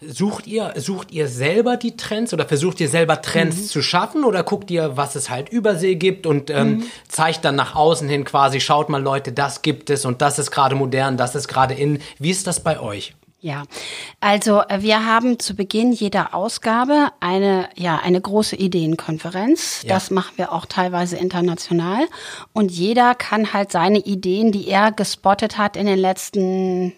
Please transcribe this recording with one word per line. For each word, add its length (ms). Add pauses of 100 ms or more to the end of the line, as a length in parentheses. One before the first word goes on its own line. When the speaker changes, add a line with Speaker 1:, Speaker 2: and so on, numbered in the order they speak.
Speaker 1:
Sucht 400
ihr, 300
sucht 360
ihr 160
selber 500
die 180
Trends 380
oder 120
versucht 360
ihr 80
selber 320
Trends 360
Speaker 2:
Mhm. 100
Speaker 1:
zu 140
schaffen 440
oder 180
guckt 280
ihr, 260
was 180
es 140
halt 200
übersee 460
gibt 320
und, 220
ähm, 180 (100)
Speaker 2:
Mhm. 60 (240)
Speaker 1:
zeigt 380
dann 100
nach 200
außen 340
hin 160
quasi, 340
schaut 300
mal 120
Leute, 300
das 300
gibt 280
es 160
und 160
das 180
ist 120
gerade 240
modern, 420
das 180
ist 120
gerade 260
in. 260 (200)
Wie 120
ist 160
das 140
bei 180
euch? 340 (260)
Speaker 2:
Ja, 240 (560)
also, 480
äh, 140
wir 240
haben 340
zu 160
Beginn 380
jeder 400
Ausgabe 760 (100)
eine, 560
ja, 280
eine 160
große 360
Ideenkonferenz. 1300
Speaker 1:
Ja. 100
Speaker 2:
Das 180
machen 260
wir 140
auch 140
teilweise 520
international. 880 (480)
Und 180
jeder 440
kann 380
halt 180
seine 280
Ideen, 520
die 160
er 240
gespottet 680
hat 200
in 80
den 140
letzten 1000